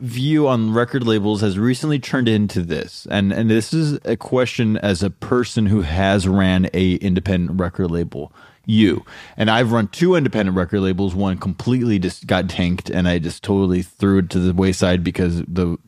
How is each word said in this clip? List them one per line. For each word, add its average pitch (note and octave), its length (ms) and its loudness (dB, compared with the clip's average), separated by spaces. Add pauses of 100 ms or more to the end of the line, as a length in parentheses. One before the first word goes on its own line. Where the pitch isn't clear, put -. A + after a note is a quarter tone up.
view C3+ 480 2
on A2 240 2
record A#2+ 300 0
labels G#2+ 380 0
has G2 160 0
recently C3 400 0
turned B2+ 300 -2
into G#2+ 340 2
this. E2 480 -8
And, G2+ 220 2
and A2+ 180 0
this A2 240 0
is D3+ 320 0
a A2+ 120 -2
question A#2+ 600 -2
as F#2+ 240 -2
a G2 80 0
person A#2 580 -2
who G#2 140 2
has F#2 460 0
ran F#2 460 2
a F#2 220 2
independent F#2 640 -2
record F2+ 320 -2
label. E2+ 420 -6 (320)
You. G#2+ 380 2 (320)
And A2 160 2
I've A#2 220 2
run A2+ 160 0
two F3+ 260 2
independent G#2+ 400 0
record F#2 240 0
labels. F#2+ 340 0
One F#2+ 240 -2
completely A#2 600 -2
just F2+ 280 -6
got F#2 200 0
tanked, F2+ 420 -2
and F2+ 200 0
I F2 100 0
just E2 240 -8
totally F#2+ 380 2
threw G2 380 2
it F2 100 0
to F#2+ 100 -2
the F2+ 140 2
wayside F#2 500 2
because F2 380 -2
the, F2 360 -2 (100)